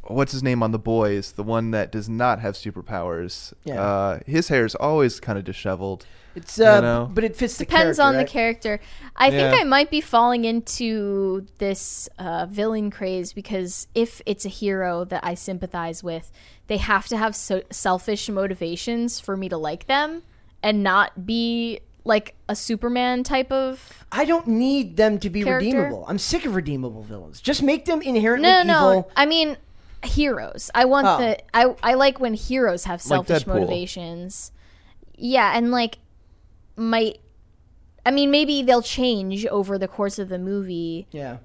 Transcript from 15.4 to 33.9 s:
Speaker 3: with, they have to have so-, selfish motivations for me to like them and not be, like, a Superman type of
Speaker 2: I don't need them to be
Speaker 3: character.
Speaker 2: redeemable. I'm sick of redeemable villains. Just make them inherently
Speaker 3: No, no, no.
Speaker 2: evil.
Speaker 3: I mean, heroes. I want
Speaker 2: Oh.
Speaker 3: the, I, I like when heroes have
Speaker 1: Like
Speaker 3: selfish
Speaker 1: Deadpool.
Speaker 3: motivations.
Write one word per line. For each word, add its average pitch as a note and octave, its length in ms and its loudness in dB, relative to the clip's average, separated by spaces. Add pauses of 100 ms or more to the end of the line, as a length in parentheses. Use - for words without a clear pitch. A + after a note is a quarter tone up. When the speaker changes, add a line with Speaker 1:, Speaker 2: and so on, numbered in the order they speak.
Speaker 3:
with, E3 280 -10 (340)
they G#3+ 120 -2
have G3 320 2
to A#3 80 -2
have G#3+ 180 -2
so-, - 340 -4
selfish G3+ 600 -2
motivations G3 920 -4
for G3 180 -6
me F#3+ 120 -6
to F3 80 -4
like D#3 280 -6
them D4+ 380 -2 (400)
and G#3 180 2
not F#3+ 460 2
be, A#3 540 -4 (220)
like, G#3+ 300 0 (140)
a G#3 80 -4
Superman B3 680 -2
type C4+ 280 -2
of C4 600 -6
Speaker 2:
I C#4 140 0
don't E4 220 0
need A#3 500 0
them G#3+ 220 4
to G3+ 100 -6
be G3+ 140 -4
Speaker 3:
character. B3+ 240 0
Speaker 2:
redeemable. C4 400 -2
I'm G3 100 -4
sick - 280 -2
of A3 100 -2
redeemable C3 480 -4
villains. G2+ 380 -16
Just - 200 0
make C#4+ 240 2
them D#4+ 160 0
inherently B3 480 2
Speaker 3:
No, F#4 140 8
no, F4 100 4
no. C#4+ 180 6
Speaker 2:
evil. F#3 240 2
Speaker 3:
I C#4+ 120 6
mean, D#4 300 0 (440)
heroes. - 720 -2
I - 120 6
want C#4 220 6
Speaker 2:
Oh. - 100 6
Speaker 3:
the, A3+ 200 2 (160)
I, B3 300 6
I A#3+ 120 4
like C4+ 260 4
when A#3 120 0
heroes A3 520 0
have F3 200 -6
Speaker 1:
Like F3+ 220 2
Speaker 3:
selfish D#3 160 2
Speaker 1:
Deadpool. - 120 -2
Speaker 3:
motivations. F3 1000 -6 (600)